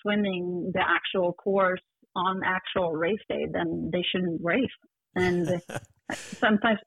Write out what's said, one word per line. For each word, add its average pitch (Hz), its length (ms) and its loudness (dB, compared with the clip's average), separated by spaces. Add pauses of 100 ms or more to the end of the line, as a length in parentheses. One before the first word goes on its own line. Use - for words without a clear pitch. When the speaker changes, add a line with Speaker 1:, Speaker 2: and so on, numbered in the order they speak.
Speaker 1:
swimming 185 760 -2
the 185 60 0
actual 175 540 0
course 190 480 0 (340)
on 185 280 0
actual 185 480 0
race 165 360 0
day, 147 240 -2
then 165 400 -2
they 180 180 0
shouldn't 185 320 -2
race. 180 260 2 (460)
And 175 480 2 (260)
Speaker 2:
<laughs> - 260 -12
Speaker 1:
sometimes, 220 720 2